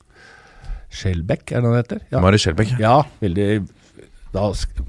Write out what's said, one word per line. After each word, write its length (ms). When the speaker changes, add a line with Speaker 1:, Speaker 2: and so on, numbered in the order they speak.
Speaker 1:
Skjelbæk, 560
er 80
det 80
han 80
heter? 320
Ja. 160
Speaker 2:
Mari 160
Skjelbæk, 380
ja. 20
Speaker 1:
Ja, 200
veldig. 460
Da 140
sk-, 340